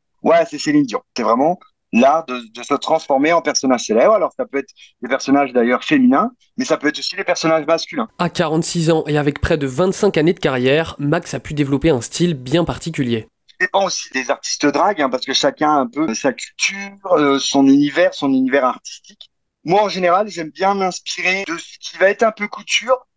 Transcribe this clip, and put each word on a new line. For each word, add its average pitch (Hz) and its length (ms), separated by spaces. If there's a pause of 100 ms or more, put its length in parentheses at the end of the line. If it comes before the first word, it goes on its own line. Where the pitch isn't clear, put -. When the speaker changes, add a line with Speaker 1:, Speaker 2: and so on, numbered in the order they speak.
(220)
Speaker 1:
Ouais, 160 260
c'est 147 100
Céline 147 260
Dion. » 107 180 (140)
C'est 117 80
vraiment 131 340 (340)
l'art 139 340
de, 127 120 (160)
de 120 80
se 143 120
transformer 147 580
en 165 100
personnage 131 440
célèbre. 135 280
Alors 170 220
ça 127 100
peut 139 120
être 135 120 (320)
des 120 60
personnages 139 440
d'ailleurs 123 300
féminins, 143 480 (260)
mais 131 80
ça 156 120
peut - 100
être 302 140
aussi - 160
des 190 80
personnages 160 420
masculins. 160 400 (120)
Speaker 2:
À 175 120
quarante-six 165 600
ans 160 160
et 147 100
avec 147 220
près 165 180
de 139 80
vingt-cinq 180 500
années 165 160
de 170 60
carrière, 135 600
Max 151 340
a 131 60
pu - 140
développer 143 360
un 131 100
style 170 340
bien 131 300
particulier. 127 600 (220)
Speaker 1:
Ça - 180
dépend 196 180
aussi - 280
des 131 180
artistes - 360
drag, 156 360
hein, 131 80
parce 127 160
que 131 80
chacun 147 360
a 147 100
un 123 80
peu 131 260
sa 127 180
culture, 196 840
euh, 143 260
son 139 260
univers, 147 480
son 143 140
univers 131 360
artistique. - 640 (360)
Moi, 180 160
en 208 80
général, 180 380
j'aime 165 240
bien 190 240
m'inspirer 185 720
de 165 100
ce - 220
qui - 180
va 185 140
être 208 140
un 214 80
peu 208 160
couture, - 580 (100)